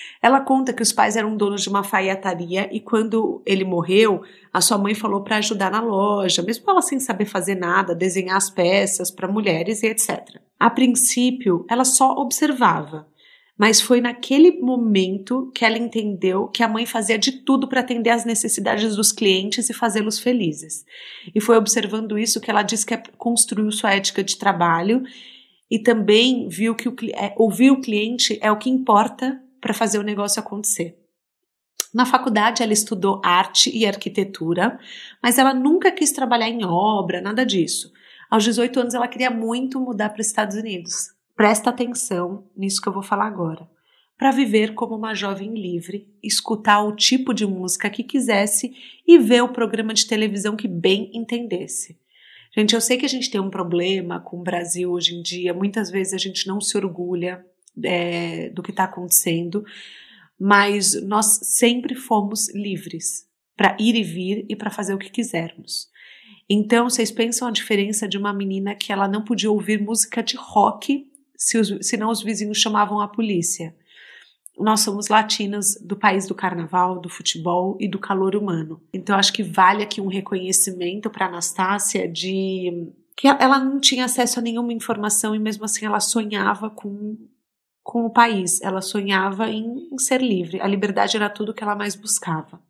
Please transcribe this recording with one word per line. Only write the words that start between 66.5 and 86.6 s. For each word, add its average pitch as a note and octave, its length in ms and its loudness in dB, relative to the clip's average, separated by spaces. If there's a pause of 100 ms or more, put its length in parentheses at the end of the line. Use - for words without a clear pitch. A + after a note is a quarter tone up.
vocês A#3 220 0
pensam A#3 380 -2
a - 20 -4
diferença G#3 560 -2
de F#3+ 100 -4
uma G3+ 160 -2
menina G3 440 -4
que - 160 -6
ela G3 160 0
não G#3 160 -2
podia G#3+ 260 -2
ouvir G#3 320 0
música A3 400 -2
de - 140 -6
rock, - 720 0 (260)
se - 220 0
os, G3+ 180 2 (100)
senão A3 240 -2
os A3 120 -4
vizinhos G#3 360 -4
chamavam G#3 420 2
a G#3 80 -2
polícia. F3+ 640 -2 (800)
Nós G#3+ 240 2
somos G3+ 280 -2
latinas G#3 720 0
do F#3 140 -6
país F#3+ 320 2
do F#3 60 -4
carnaval, F3+ 680 -2
do F3 80 -12
futebol F3 720 -2
e G#3 80 -2
do F#3 100 -6
calor F#3+ 380 0
humano. E3 440 -4 (120)
Então, F#3+ 240 0
acho G3 160 2
que - 100 -4
vale F#3 400 4
aqui G#3 180 -8
um G3 60 -4
reconhecimento F#3 1040 -4
pra G3 160 -2
Anastácia F#3 840 -2
de F3+ 840 -4 (240)
que - 100 2
ela C4+ 320 6
não C4+ 220 -2
tinha C4 240 2
acesso A#3+ 340 0
a B3+ 40 -4
nenhuma A#3 300 -4
informação G#3+ 600 -2
e G#3+ 60 -2
mesmo G#3+ 240 -4
assim G#3+ 220 -6
ela G#3 120 0
sonhava G#3 720 -2